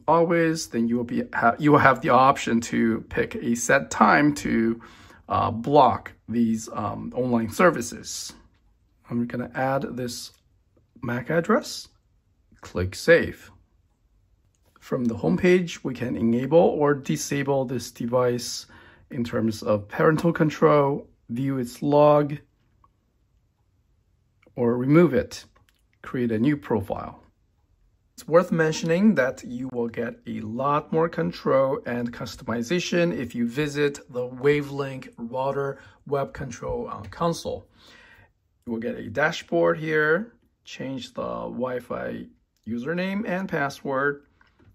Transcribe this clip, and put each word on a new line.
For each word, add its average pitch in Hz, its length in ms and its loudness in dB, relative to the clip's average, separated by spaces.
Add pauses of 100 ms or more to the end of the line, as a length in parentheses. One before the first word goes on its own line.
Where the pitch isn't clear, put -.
always, 165 640 2
then 117 200 0
you 120 80 0
will 120 80 -2
be 120 200 -4 (100)
ha-, 117 240 4
you 147 140 4
will 143 60 8
have 135 240 4
the - 80 2
option 127 500 4
to 117 480 0
pick - 260 -4
a 120 200 -2
set - 360 0
time 147 460 4
to, 113 440 0 (480)
uh, 98 220 0
block 127 600 4 (160)
these, 113 460 0
um, 107 420 -6
online 120 340 0
services. 120 840 0 (760)
I'm 120 180 -2
gonna 123 280 -6
add 135 420 -2
this 123 360 -8 (720)
mac 120 260 -4
address, 208 580 0 (720)
click 90 340 -4
save. - 560 2 (1300)
From - 280 -4
the 110 100 -2
home 170 200 0
page, 180 460 2
we 131 120 -4
can - 200 -6
enable 131 460 2
or 147 340 4
disable 139 680 -2
this 120 260 -6
device 123 760 -2 (440)
in 117 140 -4
terms 113 400 -4
of 104 240 0
parental 160 440 2
control, 147 760 2 (200)
view 135 300 -2
its 120 240 -6
log, 147 540 6 (2250)
or 120 220 0
remove 143 360 6
it, - 320 -2 (580)
create 120 280 -4
a 110 80 0
new 143 180 2
profile. - 640 -4 (960)
It's - 140 -18
worth 175 240 4
mentioning 165 640 2
that 131 260 0
you 123 300 -10
will 117 160 -2
get 117 400 -8
a 110 140 -8
lot 135 500 -2
more 165 160 2
control 139 760 0
and 120 280 -4
customization 170 1000 -2
if 127 220 -8
you 120 140 -2
visit 143 500 -2 (100)
the 123 180 -6
Wavelength 139 920 -2
Router 135 640 -4 (260)
Web 139 260 -2
Control, 123 560 -8
uh, 107 220 -12
console. - 560 -4 (1000)
You 117 80 -4
will 113 60 -4
get 120 160 -6
a 107 140 -12
dashboard 165 680 0
here, 156 560 0 (300)
change - 500 -12
the 120 80 -6
Wi-Fi 120 1040 -6 (420)
username 175 580 -4
and 185 220 -4
password, 143 720 -4 (520)